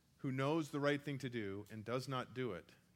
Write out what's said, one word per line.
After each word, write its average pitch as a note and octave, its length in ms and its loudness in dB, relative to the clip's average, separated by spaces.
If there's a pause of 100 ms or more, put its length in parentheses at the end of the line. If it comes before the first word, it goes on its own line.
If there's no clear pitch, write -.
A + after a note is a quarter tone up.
(180)
who C#3 120 -2
knows C#3+ 380 2
the D3 120 -2
right C#3+ 220 4
thing C#3 160 -4
to C3 100 -2
do G#2 420 -2
and A2 140 -8
does B2+ 240 -2
not B2+ 260 -2
do B2 180 0
it, E2 220 -8 (220)